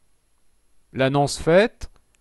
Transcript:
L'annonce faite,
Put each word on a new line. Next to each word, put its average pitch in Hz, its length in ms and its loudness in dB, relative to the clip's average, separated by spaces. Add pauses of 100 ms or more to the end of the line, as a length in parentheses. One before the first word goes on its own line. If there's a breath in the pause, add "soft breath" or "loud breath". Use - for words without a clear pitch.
(920)
L'annonce 135 440 -2
faite, - 540 0 (300)